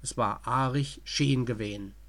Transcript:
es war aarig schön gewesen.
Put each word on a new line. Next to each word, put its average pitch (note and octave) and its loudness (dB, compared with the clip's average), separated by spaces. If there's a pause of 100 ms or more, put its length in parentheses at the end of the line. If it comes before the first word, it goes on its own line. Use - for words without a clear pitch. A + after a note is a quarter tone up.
es - -6
war G#2+ 0
aarig C3 0
schön C3+ 2
gewesen. G#2 -4 (140)